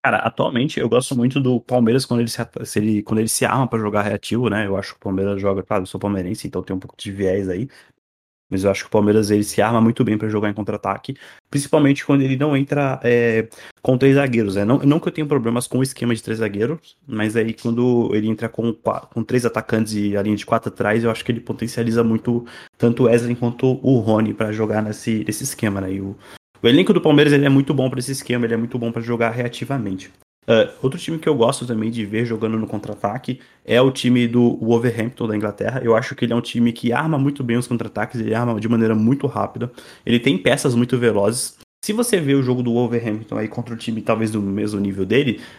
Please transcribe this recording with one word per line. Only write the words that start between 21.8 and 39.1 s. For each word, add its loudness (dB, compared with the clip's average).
muito 0
tanto 2
o 6
Wesley 4
quanto 0
o 4
Rony 2
pra -4
jogar -2
nesse, -4
nesse -6
esquema, -4
né? -4
E -6
o, -8
o 6
elenco 6
do 4
Palmeiras, 6
ele 4
é 4
muito 4
bom 0
pra -6
esse -6
esquema, -4
ele -2
é -2
muito -6
bom -4
pra -6
jogar -2
reativamente. -6
Ah, 4
outro -2
time -6
que -4
eu 4
gosto 0
também -4
de -6
ver -4
jogando -4
no -4
contra-ataque -8
é 4
o 6
time 2
do 4
Wolverhampton 0
da -2
Inglaterra. -4
Eu 4
acho -2
que -4
ele 0
é 2
um 0
time 0
que -2
arma 0
muito 0
bem 0
os -2
contra-ataques, -6
ele -2
arma 0
de -4
maneira 2
muito 2